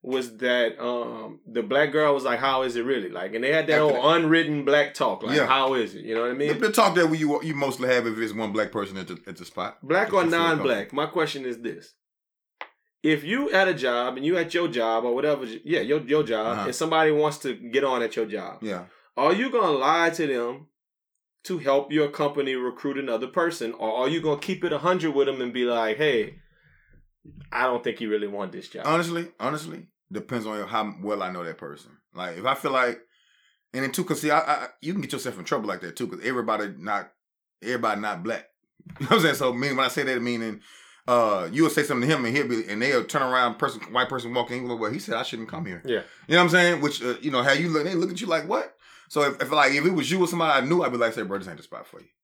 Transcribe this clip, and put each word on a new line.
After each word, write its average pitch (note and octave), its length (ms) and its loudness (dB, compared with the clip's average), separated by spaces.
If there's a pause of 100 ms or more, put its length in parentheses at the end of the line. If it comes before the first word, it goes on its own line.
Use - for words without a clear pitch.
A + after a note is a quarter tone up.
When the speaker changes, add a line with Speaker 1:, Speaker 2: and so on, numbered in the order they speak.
Speaker 1:
was B2 340 -4
that, B2 420 2
um, A#2+ 600 -6 (100)
the A2+ 120 -2
black C#3 300 2
girl D3+ 200 4
was C3+ 120 0
like, A#2+ 140 0
"How C3+ 240 2
is A#2+ 140 -2
it A#2 80 0
really?" A#2+ 240 0
Like, F#2+ 260 -6
and A2+ 80 -4
they C3+ 120 0
had D#3 140 2
that D#3 120 4
Speaker 2:
After D3 140 6
Speaker 1:
whole B2 80 0 (100)
Speaker 2:
that. E3+ 80 6
Speaker 1:
unwritten D3+ 460 2
black C#3+ 260 4
talk. A#2 300 -2
Like, A#2 160 -2
Speaker 2:
Yeah. B2+ 80 4
Speaker 1:
"How C3+ 280 4
is G#2+ 200 -2
it?" G#2+ 100 -14
You A2 100 -6
know A2+ 60 0
what A#2+ 100 0
I B2+ 40 -4
mean? C#3+ 140 -2
Speaker 2:
The, A3 180 0
the G#3 60 4
talk F#3+ 240 6
that E3 120 6
we, D#3+ 100 2
you D3+ 360 0
mostly B2+ 340 -2
have B2 180 4
if A2 120 -4
it's A2 160 -4
one G#2+ 180 -4
black G#2+ 180 0
person G2 280 -6
at F2+ 100 -10
the, F2 180 -10
at F#2 120 -16
the F#2 80 -16
spot. - 360 -8
Speaker 1:
Black F3 260 0
Speaker 2:
If F#3+ 40 -4
Speaker 1:
or F#3 120 4
Speaker 2:
you E3 60 2
feel E3+ 80 2
Speaker 1:
non-black. D#3+ 380 2 (140)
Speaker 2:
comfortable. C#3 140 -2
Speaker 1:
My - 20 -4
question D3 400 -4
is A#2+ 160 -8
this. - 320 -10 (1080)
If D3 220 2
you A3+ 280 -2
at F#3+ 160 6
a F3 60 2
job B2 440 0
and C#3 80 -4
you F3 100 2
at E3 180 -2
your F3 140 2
job A2+ 360 0
or A#2+ 100 2
whatever, C#3 300 0 (200)
yeah, D3 160 0
your, C#3+ 220 0
your D3 220 2
job, A2 220 -2 (120)
Speaker 2:
Uh-huh. G2+ 80 -2
Speaker 1:
and B2 80 -4
somebody D#3+ 380 2
wants D3 260 2
to B2+ 160 -4
get A#2+ 300 0
on B2+ 180 2
at A2+ 140 -2
your A2+ 100 0
job, G2 340 -8
Speaker 2:
Yeah. F#2+ 240 -6 (320)
Speaker 1:
are D3 160 4
you A#3 180 0
gonna G#3 280 2
lie E3 320 4
to E3 160 -2
them B2+ 400 -4 (800)
to F3+ 140 -4
help C#3 340 2
your D3+ 160 4
company C#3+ 480 -2
recruit B2 420 -4
another B2 300 -2
person, E3 440 -2
or A2+ 240 -4
are B2+ 120 0
you D#3+ 120 0
gonna D3+ 200 0
keep F#3 240 -4
it E3+ 80 0
a D3 60 -2
hundred D#3+ 360 0
with C#3 140 4
them C3+ 120 -4
and B2 120 -4
be B2 120 0
like, A2+ 320 0
"Hey, C3 440 0 (1120)
I B2 120 0
don't B2 200 0
think A2+ 160 -4
you A2 100 -4
really G#2 160 0
want G2+ 260 -6
this F#2 160 -14
job"? - 180 -8
Speaker 2:
Honestly, E3+ 420 0 (100)
honestly, D3+ 480 -6 (240)
depends G#2+ 360 -6
on G#2+ 200 -6
how G#2+ 340 -4
well G2+ 220 -4
I F#2 80 -4
know F2+ 140 -8
that D#2+ 140 -10
person. C#2+ 340 -16 (220)
Like, F2 220 -8
if F#2+ 80 -12
I C3+ 100 2
feel C#3+ 180 -4
like, B2 280 0 (720)
and C3 120 -4
then - 80 -4
too, F#3 120 -2
'cause - 160 -4
see, D3+ 100 0
I, D3 100 6
I, C3+ 260 -2 (140)
you D#3 120 -6
can G3 100 -4
get B2 100 -6
yourself B2 260 -6
in E2+ 60 -14
trouble A2+ 240 -2
like F#2 140 -6
that E2+ 120 -12
too, - 140 -6
'cause - 160 -12
everybody A2 540 -2
not, G2 340 -6 (500)
everybody A2 380 -2
not G2+ 240 -6
black. A2 260 -6
<laughs> - 40 -20 (460)
You C#3+ 60 -4
know - 40 -8
what A3+ 80 8
I'm E3+ 40 6
saying? D3+ 140 4
So, B2+ 160 0
mean, C3 240 -2
when C3 80 2
I B2 40 0
say D3 160 -2
that, B2+ 180 -2
meaning, A2+ 380 -4 (460)
uh, G#2+ 460 4
you C#3+ 120 2
will D#3 60 4
say D#3 120 2
something C3 260 0
to D#3+ 60 4
him, C3 100 -2
and A#2 100 -2
he'll C#3+ 140 0
be, A2+ 200 -2
and G#2 120 -4
they'll B2+ 240 2
turn C#3+ 180 -2
around, B2+ 360 2
person, A2+ 220 -2 (120)
white B2 160 2
person A#2+ 240 -6
walking B2 360 -2
in, A#2 100 -4
"Well, A2 120 -2
he B2+ 80 -6
said G2+ 180 -6
I A#2+ 60 -4
shouldn't A2+ 260 -8
come E3 180 -8
here." F3 180 -12
Speaker 1:
Yeah. A#2 180 -2 (240)
Speaker 2:
You D3+ 80 2
know F3 40 10
what F3+ 60 8
I'm E3+ 60 4
saying? F3 300 6
Which, C#3+ 220 0
uh, A#2+ 180 0
you D3 100 -2
know, B2+ 120 2
how C#3 100 6
you E3 160 2
look, D#3 160 2
they F#3 100 -2
look F3+ 160 0
at F3 100 -8
you A3+ 60 -6
like, E3 220 -2
"What?" A#3+ 260 -2 (360)
So D3 120 2
if, C#3+ 200 0
if, C3 80 -4
like, C#3+ 220 6
if C#3+ 120 0
it F3+ 80 6
was C#3 180 0
you F#3 100 2
or F3 80 6
somebody E3 240 2
I C3 140 4
knew, F3 160 4
I'd B2+ 100 0
be B2 60 -4
like, A2+ 160 2
"Say, A2+ 80 -4
bro, G2 160 -4
this F#2+ 100 -10
ain't D#2+ 100 -12
the - 40 -20
spot - 240 -16
for - 140 -20
you." - 60 -20 (180)